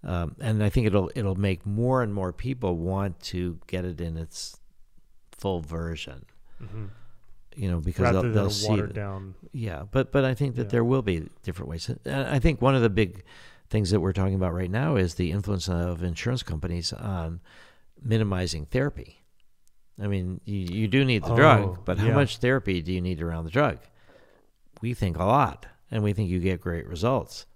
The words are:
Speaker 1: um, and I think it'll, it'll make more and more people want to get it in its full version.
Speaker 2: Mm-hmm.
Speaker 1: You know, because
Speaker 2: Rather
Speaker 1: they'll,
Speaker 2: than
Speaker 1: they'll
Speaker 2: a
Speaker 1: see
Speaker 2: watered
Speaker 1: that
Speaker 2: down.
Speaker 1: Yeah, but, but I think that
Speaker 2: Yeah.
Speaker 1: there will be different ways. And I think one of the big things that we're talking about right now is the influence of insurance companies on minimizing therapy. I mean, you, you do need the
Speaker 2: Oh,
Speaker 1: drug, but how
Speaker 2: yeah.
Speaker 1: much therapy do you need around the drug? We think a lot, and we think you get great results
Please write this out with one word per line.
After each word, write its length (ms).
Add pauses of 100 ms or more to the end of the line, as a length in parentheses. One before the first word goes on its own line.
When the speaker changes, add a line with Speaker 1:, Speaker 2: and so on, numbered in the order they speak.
Speaker 1:
um, 380
and 240
I 60
think 180
it'll, 260
it'll 220
make 300
more 360
and 120
more 180
people 460
want 460
to 440
get 160
it 160
in 160
its 420 (800)
full 220
version. 680 (380)
Speaker 2:
Mm-hmm. 220 (720)
Speaker 1:
You 120
know, 120
because 220
Speaker 2:
Rather 180
Speaker 1:
they'll, 20
Speaker 2:
than 100
Speaker 1:
they'll 140
Speaker 2:
a 40
Speaker 1:
see 180
Speaker 2:
watered 220
Speaker 1:
that 40
Speaker 2:
down. 400 (160)
Speaker 1:
Yeah, 400
but, 220
but 100
I 120
think 200
that 120
Speaker 2:
Yeah. 20
Speaker 1:
there 160
will 160
be 260 (160)
different 260
ways. 200 (160)
And 240
I 100
think 220
one 140
of 60
the 80
big 340 (460)
things 220
that 80
we're 140
talking 220
about 180
right 180
now 240
is 200
the 160
influence 360
of 340
insurance 420
companies 500
on 480 (600)
minimizing 640
therapy. 520 (840)
I 60
mean, 380
you, 140
you 280
do 160
need 220
the 80
Speaker 2:
Oh, 20
Speaker 1:
drug, 480
but 140
how 100
Speaker 2:
yeah. 80
Speaker 1:
much 220
therapy 440
do 120
you 80
need 200
around 220
the 80
drug? 280 (1040)
We 120
think 240
a 80
lot, 400 (260)
and 120
we 100
think 160
you 100
get 220
great 260
results 580 (100)